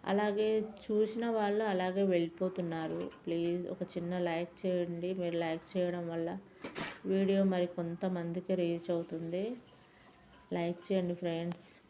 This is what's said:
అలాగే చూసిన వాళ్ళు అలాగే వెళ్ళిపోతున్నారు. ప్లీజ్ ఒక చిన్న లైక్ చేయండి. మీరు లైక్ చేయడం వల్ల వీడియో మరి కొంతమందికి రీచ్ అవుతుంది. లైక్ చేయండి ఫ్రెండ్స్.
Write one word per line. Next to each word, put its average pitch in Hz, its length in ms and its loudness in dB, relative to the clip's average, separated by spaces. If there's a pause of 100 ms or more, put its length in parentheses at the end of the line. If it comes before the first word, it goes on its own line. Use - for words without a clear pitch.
అలాగే 208 540 2
చూసిన 220 680 0
వాళ్ళు 214 340 2
అలాగే 185 400 2
వెళ్ళిపోతున్నారు. 170 1080 0 (140)
ప్లీజ్ 170 420 0
ఒక 185 160 -6
చిన్న 180 340 -4
లైక్ 170 480 -2
చేయండి. 175 480 0
మీరు 170 240 0
లైక్ 165 400 -2
చేయడం 175 300 0
వల్ల 170 320 -4 (640)
వీడియో 196 380 4
మరి 185 220 4
కొంతమందికి 175 880 -2
రీచ్ 170 360 0
అవుతుంది. 170 640 -2 (1000)
లైక్ 175 380 -2
చేయండి 180 220 2
ఫ్రెండ్స్. 175 760 -4